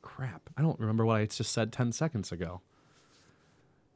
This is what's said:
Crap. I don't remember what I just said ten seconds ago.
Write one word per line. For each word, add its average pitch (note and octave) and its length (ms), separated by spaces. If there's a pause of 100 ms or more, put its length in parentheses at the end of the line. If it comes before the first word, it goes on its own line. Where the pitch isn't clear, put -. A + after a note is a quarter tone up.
Crap. - 540
I C#3 60
don't D#3+ 160
remember A2+ 260
what A2+ 160
I G#2+ 60
just - 240
said A2+ 220
ten A#2+ 180
seconds A#2 400
ago. F2 300 (1400)